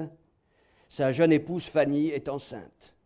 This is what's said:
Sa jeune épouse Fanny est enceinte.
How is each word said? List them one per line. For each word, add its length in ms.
Sa 240
jeune 220
épouse 320
Fanny 420
est 220
enceinte. 640